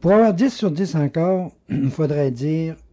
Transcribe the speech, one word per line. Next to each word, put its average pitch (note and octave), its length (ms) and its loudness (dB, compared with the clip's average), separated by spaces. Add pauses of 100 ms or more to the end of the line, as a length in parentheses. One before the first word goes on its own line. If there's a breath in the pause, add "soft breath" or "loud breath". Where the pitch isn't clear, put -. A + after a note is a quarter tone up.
Pour E3+ 120 2
avoir G#3+ 220 4
dix A#3 180 2
sur G3 180 -2
dix E3 260 -4
encore, E3+ 640 -2
<clears throat> - 80 -20
il C#3 220 -2
faudrait D3 400 -2
dire D#3 460 -4 (160)